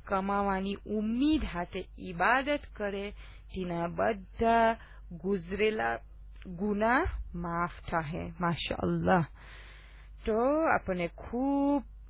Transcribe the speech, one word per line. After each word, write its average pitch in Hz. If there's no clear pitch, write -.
કમાવાની 196
ઉમ્મીદ 226
હાથે 175
ઈબાદત 226
કરે, 202
તેના 175
બધા 226
ગુજરેલા 202
ગુનાહ 208
માફ 170
થાહે. 170
માશાઅલ્લાહ. 175
તો 262
આપણે 185
ખૂબ 277